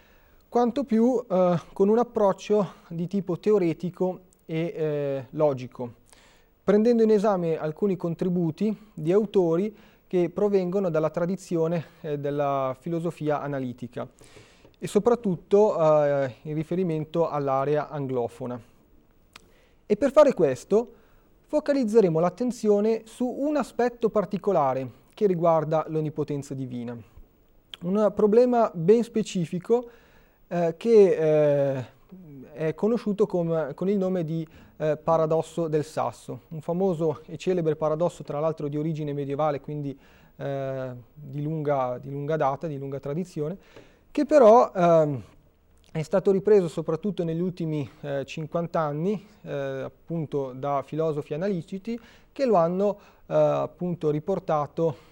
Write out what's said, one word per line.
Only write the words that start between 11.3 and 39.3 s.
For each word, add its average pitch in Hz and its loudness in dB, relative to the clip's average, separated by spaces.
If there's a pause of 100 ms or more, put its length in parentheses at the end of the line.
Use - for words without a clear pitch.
eh, 147 -6
della 139 -2
filosofia 160 -4
analitica 127 -8 (680)
e - -10
soprattutto, 202 2
eh, 147 2
in 151 -8
riferimento 160 -2
all'area 143 -2
anglofona. 127 -6 (1300)
E 208 -2
per 269 -2
fare 285 6
questo 185 -2 (420)
focalizzeremo 233 2
l'attenzione 208 0
su - -8
un 269 -4
aspetto 240 -2
particolare 160 -2 (100)
che 214 2
riguarda 160 2
l'onnipotenza 147 -4
divina. 123 -8 (840)
Un 196 2
problema 226 4
ben 190 4
specifico, 214 -4 (600)
eh, 170 -2
che, 151 4
eh, 123 -10 (580)
è 156 -6
conosciuto 208 0
com-, 165 -2
con 185 -4
il 208 0
nome 185 -2
di, 160 -6 (320)
eh, 151 0
paradosso 160 0
del 151 0
sasso, 123 -8
un 156 -12
famoso 170 -2
e 165 -14
celebre 165 -2
paradosso, 156 -2
tra 147 -6
l'altro 156 -2
di 143 -6
origine 151 -4
medievale, 143 -4